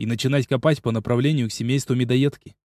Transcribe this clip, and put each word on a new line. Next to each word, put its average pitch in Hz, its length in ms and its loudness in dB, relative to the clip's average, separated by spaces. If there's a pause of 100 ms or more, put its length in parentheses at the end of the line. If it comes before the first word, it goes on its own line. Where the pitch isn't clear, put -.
и 110 60 -4
начинать 127 400 0
копать 143 340 2
по 120 80 -2
направлению 120 580 0
к 104 60 -10
семейству 127 420 -2
медоедки. 127 680 0